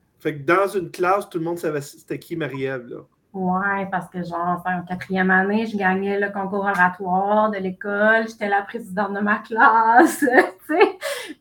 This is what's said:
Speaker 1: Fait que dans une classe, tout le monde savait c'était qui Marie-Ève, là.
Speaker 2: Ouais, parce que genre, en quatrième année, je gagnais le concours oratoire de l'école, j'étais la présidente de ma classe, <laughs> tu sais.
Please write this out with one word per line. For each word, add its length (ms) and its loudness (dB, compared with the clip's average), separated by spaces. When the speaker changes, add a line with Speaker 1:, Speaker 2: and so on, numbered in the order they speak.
Speaker 1:
Fait 180 -4
que 60 -12
dans 240 4
une 220 -4
classe, 400 0
tout 80 -8
le 60 -2
monde 160 -4
savait 220 -4
c'était 360 -12
qui 200 -12
Marie-Ève, 500 -6
là. 140 -12
Speaker 2:
Ouais, 580 -2
parce 180 -4
que 140 -8
genre, 420 -4
en 180 -2
quatrième 460 -2
année, 380 2
je 80 -6
gagnais 420 0
le 140 -2
concours 320 -4
oratoire 880 2
de 60 -6
l'école, 720 0
j'étais 200 -8
la 140 2
présidente 520 -6
de 60 -4
ma 200 0
classe, 800 4
<laughs> 0 -
tu 540 0
sais. 240 4